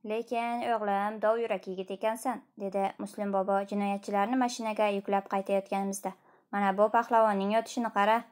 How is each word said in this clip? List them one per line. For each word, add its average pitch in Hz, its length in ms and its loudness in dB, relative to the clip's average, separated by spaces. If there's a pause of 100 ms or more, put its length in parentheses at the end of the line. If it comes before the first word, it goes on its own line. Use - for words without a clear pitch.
"Lekin, 233 580 -4 (120)
o'g'lim, 208 480 -2
dov 214 160 4
yurak 220 300 -4
yigit 185 220 -8
ekansan", 220 480 -4 (240)
dedi 196 200 -2 (160)
Muslim 202 340 -6
bobo 196 240 2 (140)
jinoyatchilarni 202 640 0
mashinaga 226 500 0 (100)
yuklab 196 360 0
qaytayotganimizda. 196 800 -2 (400)
"Mana 202 260 2
bu 208 80 6 (100)
pahlavonning 220 600 4
yotishini 226 400 -2
qara 208 200 4 (160)